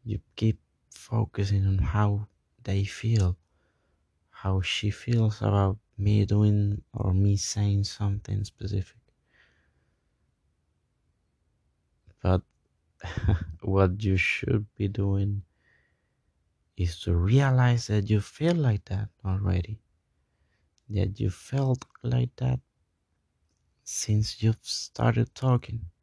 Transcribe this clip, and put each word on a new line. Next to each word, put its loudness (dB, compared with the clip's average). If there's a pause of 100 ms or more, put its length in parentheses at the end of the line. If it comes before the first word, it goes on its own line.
You -6 (160)
keep 0 (320)
focusing -2
on 2
how 0 (340)
they -2
feel, 0 (920)
how -2
she -4
feels -2
about 2 (200)
me 4
doing 2 (140)
or -2
me 4
saying 0
something -4
specific. -8 (3250)
But 2 (600)
<laughs> -2
what 2
you 2
should -2 (100)
be -2
doing -2 (1300)
is -2
to 0
realize 4
that 0
you 4
feel -2
like 0
that -6 (160)
already, -2 (1120)
that -2
you 0
felt -2 (180)
like -2
that -2 (1300)
since -2
you've 2
started -4
talking. -2 (160)